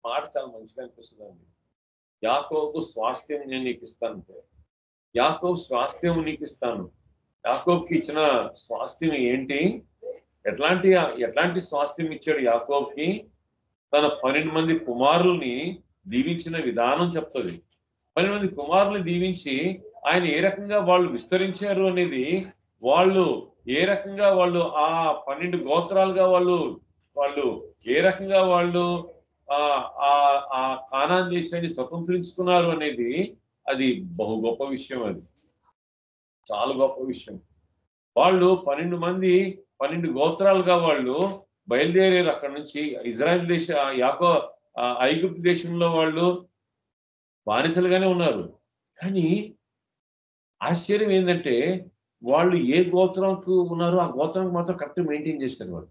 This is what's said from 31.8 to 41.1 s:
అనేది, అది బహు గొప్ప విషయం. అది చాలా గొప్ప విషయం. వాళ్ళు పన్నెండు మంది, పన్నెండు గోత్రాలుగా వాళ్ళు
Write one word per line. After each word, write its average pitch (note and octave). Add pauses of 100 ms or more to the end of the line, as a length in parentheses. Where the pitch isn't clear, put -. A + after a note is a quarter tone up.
అనేది, D3+ (300)
అది C3
బహు G#2
గొప్ప A#2
విషయం. C3
అది F2+ (1300)
చాలా A#2+
గొప్ప C3
విషయం. A#2 (800)
వాళ్ళు F3+
పన్నెండు E3+
మంది, F#3 (180)
పన్నెండు D#3+
గోత్రాలుగా F3+
వాళ్ళు D#3+ (260)